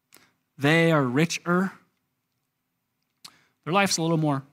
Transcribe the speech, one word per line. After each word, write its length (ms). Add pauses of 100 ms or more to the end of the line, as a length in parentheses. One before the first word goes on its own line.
(580)
They 340
are 120
richer. 680 (1900)
Their 100
life's 240
a 40
little 140
more 380